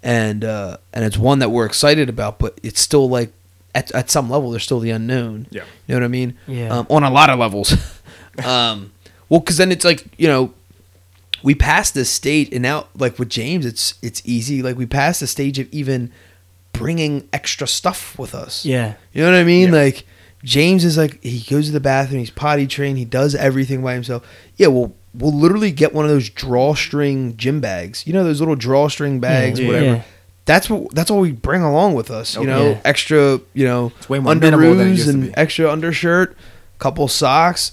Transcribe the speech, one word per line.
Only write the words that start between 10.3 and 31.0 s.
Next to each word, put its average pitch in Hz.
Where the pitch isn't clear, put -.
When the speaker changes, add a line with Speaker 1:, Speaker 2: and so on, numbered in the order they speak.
Speaker 1:
we 139
passed 156
this 131
stage, 147
and 120
now, 139
like, 127
with 120
James, 139
it's, -
it's 117
easy. 120
Like, 127
we 127
passed 139
the 143
stage 139
of 131
even 131
bringing 151
extra -
stuff -
with 135
us. -
Speaker 3:
Yeah. 120
Speaker 1:
You 156
know 175
what 185
I 170
mean? 180
Speaker 2:
Yeah. 156
Speaker 1:
Like, 139
James 165
is 160
like, 156
he 120
goes 147
to 151
the 147
bathroom, 135
he's 113
potty 147
trained, 139
he 123
does 135
everything 135
by 127
himself. 120
Yeah, 196
well, 127
we'll 135
literally 185
get 151
one 151
of 151
those 131
drawstring 135
gym 135
bags. 95
You 156
know 190
those 151
little 156
drawstring 139
bags, 127
Speaker 2:
Yeah. 127
Speaker 1:
whatever. 120
Speaker 3:
Yeah. 117
Speaker 1:
That's 165
what, -
that's 165